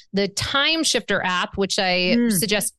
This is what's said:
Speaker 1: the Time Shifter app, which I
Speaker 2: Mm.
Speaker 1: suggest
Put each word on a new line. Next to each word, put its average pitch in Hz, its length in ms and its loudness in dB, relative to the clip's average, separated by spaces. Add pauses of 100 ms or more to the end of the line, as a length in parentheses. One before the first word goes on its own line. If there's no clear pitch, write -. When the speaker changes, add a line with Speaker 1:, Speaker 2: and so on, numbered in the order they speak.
(120)
Speaker 1:
the 196 180 0
Time 302 540 -2
Shifter 220 400 0
app, 180 320 -2
which 196 220 -2
I 180 400 2
Speaker 2:
Mm. 240 140 2
Speaker 1:
suggest 196 480 0